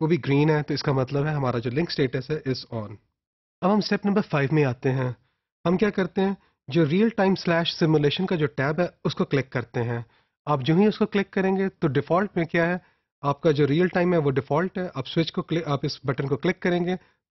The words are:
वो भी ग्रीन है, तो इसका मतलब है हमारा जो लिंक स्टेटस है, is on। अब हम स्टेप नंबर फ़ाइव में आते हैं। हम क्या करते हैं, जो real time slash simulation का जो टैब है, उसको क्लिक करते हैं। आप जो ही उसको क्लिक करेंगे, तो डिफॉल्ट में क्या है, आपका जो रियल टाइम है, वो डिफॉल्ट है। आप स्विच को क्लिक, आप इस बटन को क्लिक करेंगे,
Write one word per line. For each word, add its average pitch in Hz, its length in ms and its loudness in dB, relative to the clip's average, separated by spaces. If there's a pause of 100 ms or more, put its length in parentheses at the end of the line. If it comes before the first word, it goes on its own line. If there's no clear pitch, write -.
वो 160 60 0
भी 170 80 4
ग्रीन 139 340 2
है, 151 120 2
तो 151 120 -4
इसका 143 180 -2
मतलब 135 340 -2
है 156 80 -4
हमारा 127 240 -2
जो 117 120 -4
लिंक 165 200 -2
स्टेटस 131 400 -2
है, 156 120 -4
is 131 160 -4
on। 107 380 -12 (680)
अब 185 80 2
हम 208 100 4
स्टेप 202 260 -2
नंबर 202 140 2
फ़ाइव 139 320 0
में 151 120 4
आते 131 240 -2
हैं। 127 380 -4 (420)
हम 180 100 2
क्या 208 140 2
करते 190 300 -2
हैं, 190 160 0 (340)
जो 160 160 4
real 196 240 2
time 190 340 0
slash 170 380 0
simulation 156 480 2
का 185 60 0
जो 151 100 0
टैब 135 340 -4
है, 175 240 -4
उसको 180 200 -2
क्लिक 135 280 -2
करते 123 280 -4
हैं। 117 260 -4 (420)
आप 147 140 0
जो 160 140 2
ही 202 100 6
उसको 214 200 2
क्लिक 196 240 -2
करेंगे, 190 380 0
तो - 200 -2
डिफॉल्ट 165 480 0
में 165 100 0
क्या 170 180 0
है, 175 160 -2 (440)
आपका 143 280 2
जो 143 140 4
रियल 165 220 2
टाइम 180 240 2
है, 170 60 2
वो 143 120 2
डिफॉल्ट 143 480 -2
है। 180 180 -6
आप 131 100 -8
स्विच - 240 -2
को 180 120 -4
क्लिक, 160 220 -4
आप 143 200 -2
इस - 220 -6
बटन 139 220 -2
को 135 80 0
क्लिक - 220 -2
करेंगे, 175 380 0 (340)